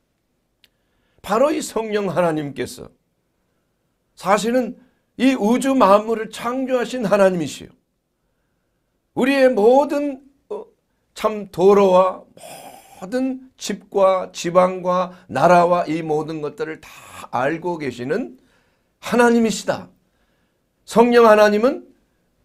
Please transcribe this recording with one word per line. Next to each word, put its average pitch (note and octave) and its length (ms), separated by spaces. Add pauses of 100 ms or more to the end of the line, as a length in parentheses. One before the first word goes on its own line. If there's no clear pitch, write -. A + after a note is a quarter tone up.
(1200)
바로 A#3+ 300
이 D#4+ 100
성령 G#3 480
하나님께서 D3+ 800 (1300)
사실은 G#3 640 (400)
이 C4 200
우주 B3+ 360
만물을 A3 560
창조하신 B3 760
하나님이시요 F#3 640 (1500)
우리의 C4 340
모든, C#4 720 (280)
어, G#3 160 (480)
참 G#3+ 380
도로와 F#3+ 720 (800)
모든 B3+ 560
집과 F#3+ 760
지방과 F3+ 960
나라와 F3 580
이 D#3+ 160
모든 D#3 400
것들을 D3+ 400
다 - 80 (420)
알고 D#3+ 480
계시는 C#3+ 600 (600)
하나님이시다. A3+ 880 (960)
성령 A#3+ 420
하나님은 G#3+ 580 (600)